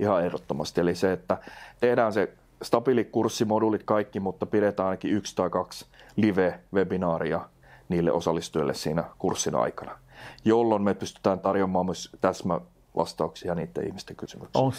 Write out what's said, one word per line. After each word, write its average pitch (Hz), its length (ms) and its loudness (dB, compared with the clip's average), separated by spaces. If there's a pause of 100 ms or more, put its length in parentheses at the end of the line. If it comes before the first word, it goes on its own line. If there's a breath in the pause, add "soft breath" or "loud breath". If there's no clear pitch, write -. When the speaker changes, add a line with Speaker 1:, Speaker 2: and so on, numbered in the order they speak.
Speaker 1:
ihan 98 240 4
ehdottomasti. 78 560 -4
Eli 87 140 2
se, 92 180 2
että 90 240 -2 (440 loud breath)
tehdään 120 320 4
se 101 200 0 (300)
stabiili 120 420 2
kurssimoduulit 110 800 0
kaikki, 107 380 0
mutta 98 260 -4
pidetään 101 420 2
ainakin 92 240 -4
yksi 98 240 -4
tai 90 140 0
kaksi - 360 -4 (300 loud breath)
live-webinaaria 90 1200 0 (480 soft breath)
niille 85 240 2
osallistujille 82 640 0
siinä 80 300 -2 (140)
kurssin - 360 -2
aikana, - 380 -2 (520 loud breath)
jolloin 110 380 4
me 101 120 2
pystytään 95 460 -2
tarjoamaan 95 460 2
myös - 240 -6 (100)
täsmävastauksia 85 1300 -2
niiden 73 320 -6
ihmisten - 300 -12
kysymyksiin. - 480 -4
Speaker 2:
Onko 131 140 0